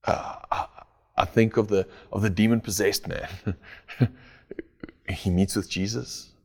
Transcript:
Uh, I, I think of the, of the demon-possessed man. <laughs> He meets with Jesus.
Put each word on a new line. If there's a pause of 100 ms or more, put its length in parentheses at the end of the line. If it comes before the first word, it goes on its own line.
Uh, (140)
I, (520)
I
think
of
the, (240)
of
the
demon-possessed
man. (720)
<laughs> (920)
He
meets
with
Jesus. (140)